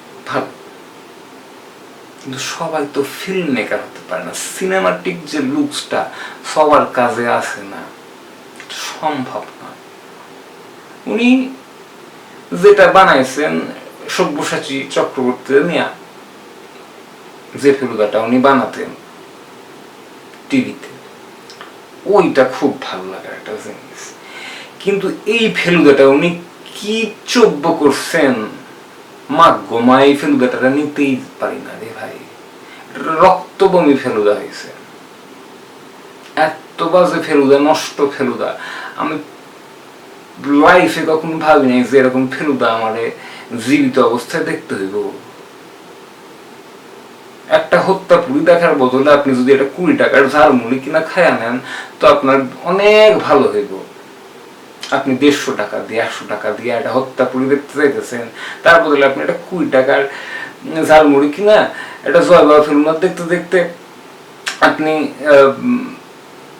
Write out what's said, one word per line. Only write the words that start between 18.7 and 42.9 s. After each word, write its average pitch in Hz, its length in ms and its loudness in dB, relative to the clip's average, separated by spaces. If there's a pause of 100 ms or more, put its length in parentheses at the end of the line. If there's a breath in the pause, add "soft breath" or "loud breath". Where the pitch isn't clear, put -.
টিভিতে, - 420 -4 (1200)
ওইটা 143 280 2 (120)
খুব - 160 -2 (160)
ভালো 92 260 -12
লাগার - 260 -14
একটা 107 140 -14 (120)
জিনিস। - 360 -18 (840 loud breath)
কিন্তু 190 240 -2 (280)
এই 226 100 0 (140)
ফেলুদাটা 143 460 6 (100)
উনি 170 140 2 (480)
কি 214 180 -4 (380)
চব্য 220 300 4 (180)
করছেন, 143 520 2 (1040)
মা 165 100 6 (200)
গো 117 100 -4 (100)
মা, 127 80 6 (120)
এই 143 140 6
ফেলুদাটা 127 560 0
নিতেই 147 360 -2 (260)
পারি - 260 -6
না - 160 -16
রে - 160 -14
ভাই, - 180 -14 (1080 loud breath)
রক্তবমি 180 800 2
ফেলুদা 107 360 0
হয়েছে, - 300 -14 (1800)
এত - 320 -10 (140)
বাজে 165 340 2
ফেলুদা, 139 300 4 (120)
নষ্ট - 280 -2 (180)
ফেলুদা। 117 340 -4 (520 loud breath)
আমি 156 140 -6 (1500)
লাইফে 165 380 4 (100)
কখনো 156 240 -2 (100)
ভাবি 151 260 4
নাই 123 180 2
যে 127 120 2
এরকম 127 220 2 (100)
ফেলুদা 127 340 -2 (100)
আমারে 113 280 -4 (600 loud breath)